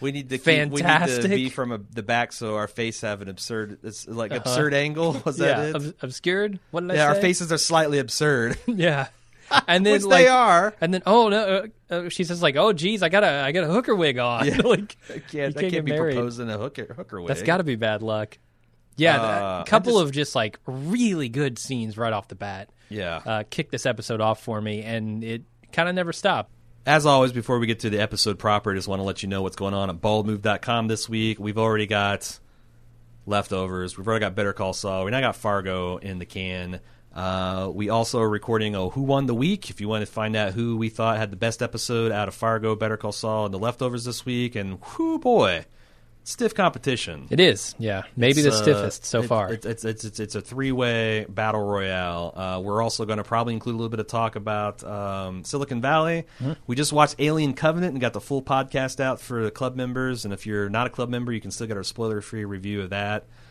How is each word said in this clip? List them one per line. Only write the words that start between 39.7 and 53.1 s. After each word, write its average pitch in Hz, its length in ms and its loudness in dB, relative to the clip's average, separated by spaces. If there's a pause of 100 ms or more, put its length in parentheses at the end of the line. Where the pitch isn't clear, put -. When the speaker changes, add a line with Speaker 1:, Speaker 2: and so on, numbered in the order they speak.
Speaker 1:
If - 100 -14
you 104 80 -4
want 107 160 0
to - 80 -10
find 110 220 -2
out 104 180 0
who 117 240 -2
we 113 120 -2
thought 113 280 0
had 107 140 -4
the 98 60 -12
best 117 260 -2
episode 113 500 -2
out 101 160 0
of 92 60 -10
Fargo, 110 400 0
Better 107 220 -2
Call 104 160 -6
Saul, 110 340 -2
and 98 80 -4
The 95 40 -4
Leftovers 120 460 -4
this 120 220 -8
week. 120 300 -2
And, 95 240 -6 (180)
whoo, 330 220 0
boy, 139 440 4 (600)
stiff - 320 -4
competition. 110 760 -2
Speaker 2:
It 131 80 2
is, 156 400 4
yeah. 101 240 -2 (140)
Maybe 135 240 6
Speaker 1:
It's, 147 60 6
Speaker 2:
the 135 40 8
Speaker 1:
uh, 110 120 2
Speaker 2:
stiffest 104 420 2
so 117 180 0
Speaker 1:
it, 120 60 -2
Speaker 2:
far. 110 240 0
Speaker 1:
it's, 110 120 -8
it's, 110 200 -6
it's, 110 200 -4
it's, 104 140 -10
it's 104 160 -8
a 104 60 -4
three-way 120 880 0
battle 107 360 0
royale. 92 720 -2
Uh, 92 300 -4
we're 101 180 0
also 113 220 -2
gonna 104 180 -2